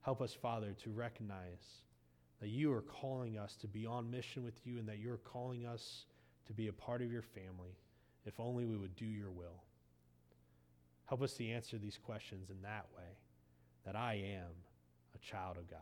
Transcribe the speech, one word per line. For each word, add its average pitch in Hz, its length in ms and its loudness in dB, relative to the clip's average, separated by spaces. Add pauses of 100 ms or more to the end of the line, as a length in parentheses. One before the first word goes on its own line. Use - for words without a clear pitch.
Help 135 220 4
us, 117 100 2
Father, 110 500 2
to 113 80 -4
recognize 101 920 -4 (580)
that 107 80 -2
you 139 240 6
are 113 100 6
calling 127 560 0
us 104 180 -4
to - 120 -4
be 107 180 -2
on 117 240 0
mission 123 320 -2
with 120 120 -2 (100)
you 120 140 -2
and 110 100 0
that 107 100 -2
you're 117 200 0
calling 123 480 -2
us - 400 -4 (400)
to - 60 -6
be 107 160 4
a 101 40 2
part 123 300 2
of 120 100 4
your 120 100 2
family, 92 540 -8 (480)
if 107 160 -4
only 120 240 4
we 113 120 4
would 95 200 0
do - 80 -2
your 104 260 0
will. 87 320 -8 (1400)
Help 127 160 4
us 139 120 4
to 117 140 2
answer 117 300 0
these 104 240 -2
questions 98 480 -6
in 95 120 -8
that 104 240 -4 (100)
way, 90 80 -10 (800)
that 98 100 -4
I 113 200 4
am 95 360 0 (640)
a 101 40 -10
child 92 380 -2
of 87 140 -6
God. 80 120 -8